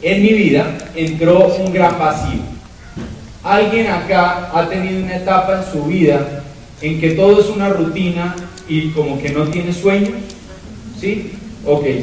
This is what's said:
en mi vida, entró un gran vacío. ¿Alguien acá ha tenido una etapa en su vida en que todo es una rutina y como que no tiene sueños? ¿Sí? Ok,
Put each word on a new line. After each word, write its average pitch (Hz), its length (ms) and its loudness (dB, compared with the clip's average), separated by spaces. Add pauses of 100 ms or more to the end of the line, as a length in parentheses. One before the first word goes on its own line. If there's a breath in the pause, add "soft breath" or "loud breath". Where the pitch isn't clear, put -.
en 196 200 2
mi 220 100 6
vida, 160 440 2 (200)
entró 170 580 4
un 185 180 -2
gran 175 280 2
vacío. 147 400 -2 (1040)
¿Alguien 208 420 2
acá 180 640 0
ha 170 160 0
tenido 185 360 -2
una 185 120 -6
etapa 190 460 0
en - 100 -8
su 147 120 -2
vida 160 580 2 (400)
en 160 180 -4
que 165 100 2
todo 196 300 6
es 208 80 4
una 202 200 0
rutina 175 680 -2 (340)
y 156 220 0
como 143 320 -2
que 147 80 -4
no 151 140 0
tiene 175 280 -4
sueños? 202 440 0 (840)
¿Sí? 202 320 -6 (320)
Ok, 147 200 0 (180)